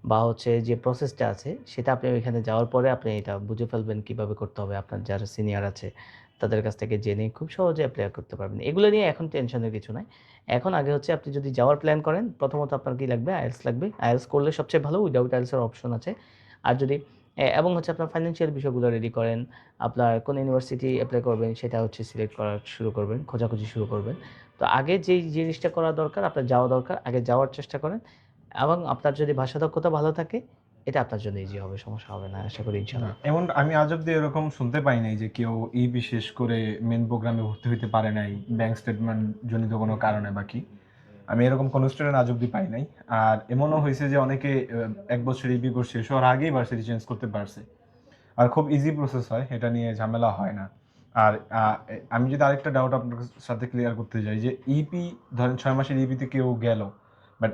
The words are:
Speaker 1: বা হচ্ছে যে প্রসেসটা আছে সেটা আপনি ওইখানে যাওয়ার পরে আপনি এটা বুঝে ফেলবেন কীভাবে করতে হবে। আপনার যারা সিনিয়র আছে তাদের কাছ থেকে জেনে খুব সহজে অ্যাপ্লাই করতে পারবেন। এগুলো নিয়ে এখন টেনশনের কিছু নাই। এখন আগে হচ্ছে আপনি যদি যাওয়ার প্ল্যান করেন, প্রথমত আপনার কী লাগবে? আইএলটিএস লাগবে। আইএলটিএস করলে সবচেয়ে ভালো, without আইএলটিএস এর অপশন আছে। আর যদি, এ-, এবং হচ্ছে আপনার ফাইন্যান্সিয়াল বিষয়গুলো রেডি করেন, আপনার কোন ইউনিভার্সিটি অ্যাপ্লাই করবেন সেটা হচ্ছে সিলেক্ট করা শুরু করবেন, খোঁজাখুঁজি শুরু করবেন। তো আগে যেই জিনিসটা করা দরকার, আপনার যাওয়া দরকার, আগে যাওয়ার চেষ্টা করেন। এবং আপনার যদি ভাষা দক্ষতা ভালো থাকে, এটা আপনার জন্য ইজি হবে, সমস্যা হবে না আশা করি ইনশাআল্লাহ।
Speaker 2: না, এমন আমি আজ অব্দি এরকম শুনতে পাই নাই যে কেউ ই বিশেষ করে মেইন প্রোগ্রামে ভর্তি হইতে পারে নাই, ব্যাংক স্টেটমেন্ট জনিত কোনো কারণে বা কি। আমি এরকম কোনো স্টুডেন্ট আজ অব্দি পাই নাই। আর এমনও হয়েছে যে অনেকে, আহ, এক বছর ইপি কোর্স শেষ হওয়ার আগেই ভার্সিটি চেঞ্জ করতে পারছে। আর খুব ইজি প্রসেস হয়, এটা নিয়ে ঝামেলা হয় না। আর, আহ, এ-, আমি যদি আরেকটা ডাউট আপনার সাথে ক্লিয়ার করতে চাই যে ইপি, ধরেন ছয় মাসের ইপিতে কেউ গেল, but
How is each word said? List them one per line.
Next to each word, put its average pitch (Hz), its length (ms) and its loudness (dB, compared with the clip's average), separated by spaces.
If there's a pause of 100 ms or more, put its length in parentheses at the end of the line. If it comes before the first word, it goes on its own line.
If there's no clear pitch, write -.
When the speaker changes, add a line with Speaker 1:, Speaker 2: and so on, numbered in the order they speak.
Speaker 1:
বা 110 180 4
হচ্ছে 117 380 2
যে 117 160 0
প্রসেসটা 123 520 -2
আছে 135 280 -6 (100)
সেটা 131 260 -2
আপনি 127 180 0
ওইখানে 117 320 0
যাওয়ার 110 240 2
পরে 131 240 4
আপনি 113 280 -2
এটা 101 200 -6
বুঝে 110 280 -4
ফেলবেন 110 360 -4
কীভাবে 107 320 -4
করতে 104 280 -8
হবে। 98 140 -6
আপনার 101 280 -8
যারা 101 220 -4
সিনিয়র 104 380 -2
আছে 98 260 -6 (500)
তাদের 110 220 2
কাছ 107 140 -4
থেকে 110 220 -2
জেনে 107 320 0
খুব 156 180 -10
সহজে 165 340 0
অ্যাপ্লাই 117 280 -2
করতে - 260 -14
পারবেন। 101 240 -8
এগুলো 196 300 4
নিয়ে 208 140 4
এখন 160 240 0
টেনশনের 120 440 -2
কিছু 107 200 -8
নাই। 175 120 -8 (420)
এখন 180 280 0
আগে 143 180 2
হচ্ছে 147 200 0
আপনি 151 200 -2
যদি 139 180 -4
যাওয়ার 131 260 6
প্ল্যান 156 260 2
করেন, 180 260 0
প্রথমত 143 440 -2
আপনার 139 240 -4
কী 131 100 -2
লাগবে? 123 260 0
আইএলটিএস 123 340 -4
লাগবে। 127 320 -2
আইএলটিএস 120 280 2
করলে 143 260 2
সবচেয়ে 151 300 0
ভালো, 151 160 0
without 127 340 2
আইএলটিএস 127 220 -2
এর 127 60 2
অপশন 120 320 -4
আছে। 175 220 -4 (480)
আর 123 120 4
যদি, 135 200 2
এ-, - 640 -2
এবং 175 180 4
হচ্ছে 170 140 -2
আপনার 165 180 -4
ফাইন্যান্সিয়াল 165 440 -2
বিষয়গুলো 123 380 0
রেডি 113 200 -2
করেন, 113 340 -2 (340)
আপনার 117 420 2
কোন 139 180 -4
ইউনিভার্সিটি 131 560 0
অ্যাপ্লাই 120 280 0
করবেন 113 320 0
সেটা 117 280 -2
হচ্ছে 110 220 -4
সিলেক্ট 107 320 -6
করা 104 280 -2
শুরু - 260 -4
করবেন, 107 340 -4
খোঁজাখুঁজি 113 400 -2
শুরু 107 220 -4
করবেন। 107 280 -4 (440)
তো - 60 0
আগে 143 340 4
যেই 175 320 2
জিনিসটা 160 380 -2
করা 165 240 0
দরকার, 156 320 -2
আপনার 143 220 0
যাওয়া 127 220 4
দরকার, 127 360 0
আগে 127 160 0
যাওয়ার 123 320 4
চেষ্টা - 260 -10
করেন। 170 200 -4 (640)
এবং 165 240 2
আপনার 135 280 0
যদি 147 180 0
ভাষা 131 260 0
দক্ষতা 160 320 0
ভালো 156 220 2
থাকে, 170 280 -4 (460)
এটা 139 140 0
আপনার 113 200 -4
জন্য 101 180 -6
ইজি 95 200 -8
হবে, 98 200 -10
সমস্যা 107 360 -12
হবে 95 140 -10
না 95 100 -10
আশা 107 240 -8
করি 104 160 -2
ইনশাআল্লাহ। 107 340 -4
Speaker 2:
না, - 160 -4
এমন 165 220 2
আমি 147 240 4
আজ 151 180 4
অব্দি 160 200 0
এরকম 151 380 2
শুনতে 131 300 0
পাই 131 200 4
নাই 110 160 0
যে 110 120 -4
কেউ 113 440 -2
ই 123 160 4
বিশেষ 120 420 -2
করে 113 520 0
মেইন 117 240 2
প্রোগ্রামে 113 360 0
ভর্তি 107 280 -4
হইতে 113 160 -2
পারে 110 240 2
নাই, 104 400 -4
ব্যাংক 113 260 0
স্টেটমেন্ট 110 600 -2 (100)
জনিত 110 260 0
কোনো 110 240 0
কারণে 107 340 0
বা 101 120 -6
কি। 117 220 -8 (600)
আমি 117 200 4
এরকম 135 220 4
কোনো 131 200 4
স্টুডেন্ট 143 300 2
আজ 123 120 4
অব্দি 120 160 0
পাই 107 220 -2
নাই। 120 160 -4 (220)
আর 110 320 4 (100)
এমনও 147 280 2
হয়েছে 143 320 2
যে 139 80 2
অনেকে, 135 540 2
আহ, 113 220 -2 (160)
এক 120 160 0
বছর 131 260 0
ইপি 123 200 2
কোর্স 123 180 0
শেষ 113 220 -4
হওয়ার 131 140 4
আগেই 135 260 4
ভার্সিটি 120 320 0
চেঞ্জ 113 220 -4
করতে 123 220 -6
পারছে। 104 340 -8 (760)
আর 120 120 6
খুব 151 240 2
ইজি 147 180 4
প্রসেস 131 420 -2
হয়, 127 180 -2
এটা 117 200 -2
নিয়ে 117 240 -2
ঝামেলা 113 360 2
হয় 98 220 -4
না। 98 160 -8 (460)
আর, 107 200 8 (160)
আহ, 110 420 0
এ-, - 80 -10 (100)
আমি 123 200 2
যদি 139 120 2
আরেকটা 139 280 2
ডাউট 131 240 2
আপনার 120 240 -2 (220)
সাথে 120 260 -4
ক্লিয়ার 120 280 0
করতে 110 280 -4
চাই 107 180 0
যে 127 160 0 (100)
ইপি, 170 500 -2 (200)
ধরেন 127 200 2
ছয় 131 160 0
মাসের 135 260 0
ইপিতে 131 280 0
কেউ 127 280 2
গেল, 110 360 0 (520)
but 110 100 2